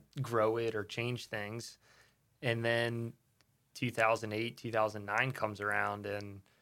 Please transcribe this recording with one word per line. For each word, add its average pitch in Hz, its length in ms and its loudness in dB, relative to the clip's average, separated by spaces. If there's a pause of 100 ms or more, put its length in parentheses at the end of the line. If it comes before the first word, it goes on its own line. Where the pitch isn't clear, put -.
(220)
grow 113 360 4
it 117 160 0
or 107 100 -2
change 120 440 -4
things. 110 500 -6 (640)
And 117 240 0
then 117 480 2 (600)
two 123 180 -2
thousand 110 420 2
eight, 117 240 -2
two 117 140 -6
thousand 107 340 2
nine 117 280 2
comes 107 280 -4
around, 104 440 0
and 101 340 -6 (220)